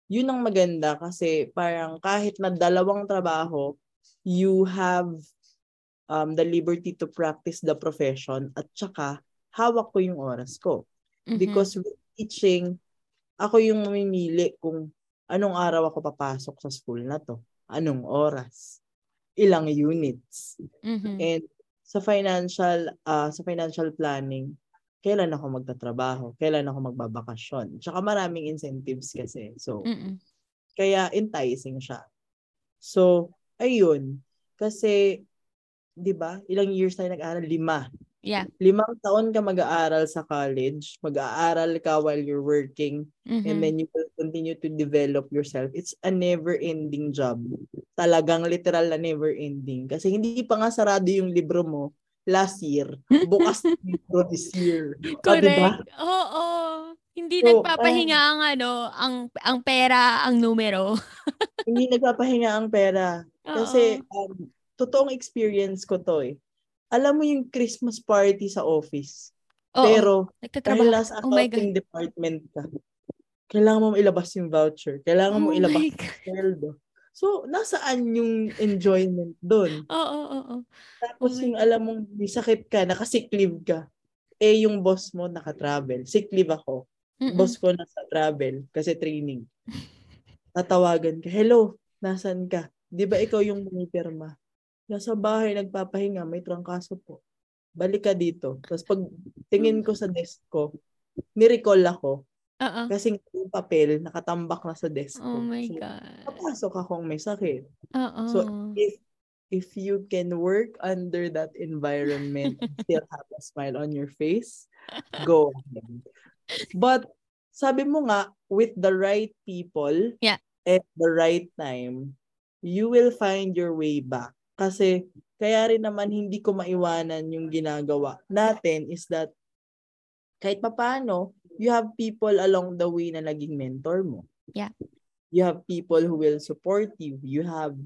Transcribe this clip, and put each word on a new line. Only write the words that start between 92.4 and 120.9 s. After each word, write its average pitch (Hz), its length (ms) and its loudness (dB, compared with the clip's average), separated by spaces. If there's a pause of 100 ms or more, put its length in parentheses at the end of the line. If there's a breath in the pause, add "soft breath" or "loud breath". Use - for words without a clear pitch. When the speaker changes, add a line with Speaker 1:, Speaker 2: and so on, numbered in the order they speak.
Speaker 1:
ka? 175 240 -6 (200)
Di 185 160 -2
ba 196 120 2
ikaw 220 240 2
yung 202 240 -2
pumipirma?" 170 680 -8 (560)
"Nasa 208 240 -4
bahay, 214 400 0
nagpapahinga, 196 720 -4
may 170 160 -8
trangkaso 180 560 -8
po." 151 240 -20 (520)
"Balik 190 320 -2
ka 202 80 4
dito." 170 520 -2
Tapos 165 160 -6
pag 196 180 0 (500)
tingin 220 320 2
ko 214 120 0
sa 208 160 -4
desk 170 400 -6
ko, 147 240 -2 (600)
ni-recall 220 520 6
ako. 175 260 -2 (520)
Speaker 2:
Oo. 233 220 -4
Speaker 1:
Kasi 208 320 -2 (160)
yung 190 160 -8
papel, 156 500 2
nakatambak 170 640 -6
na 165 160 -10
sa 170 100 -6
desk 143 320 -8
Speaker 2:
Oh 240 220 -6
Speaker 1:
ko. 240 60 -6
Speaker 2:
my 233 180 -8
Speaker 1:
So, 214 140 -10
Speaker 2:
God. - 440 -16
Speaker 1:
papasok 311 500 -8 (120)
akong 170 180 -8
may 156 160 -8
sakit. 185 440 -6 (340)
Speaker 2:
Oo. 254 320 -6
Speaker 1:
So, 233 80 0 (400)
if, 208 160 0 (560)
if 185 240 -4
you 196 340 -4
can 175 300 -4
work 196 420 0
under 180 540 -4
that 156 240 -4
environment 143 1040 -4
and 226 160 -8
Speaker 2:
<laughs> 220 80 -8
Speaker 1:
still 165 240 0
have 143 240 -16
a - 80 -14
smile 139 340 -8
on 151 160 -6
your 143 160 -6
face, 160 640 -4 (560 loud breath)
go 156 240 6
ahead. 123 420 -16 (800 soft breath)
But, 247 380 2 (420)
sabi 269 320 0
mo 294 220 0
nga, 202 240 0 (180)
with 220 300 2
the 190 160 2
right 202 400 0 (100)
people 175 800 -2
Speaker 2:
Yeah. 214 180 2 (240)
Speaker 1:
at 180 220 4 (100)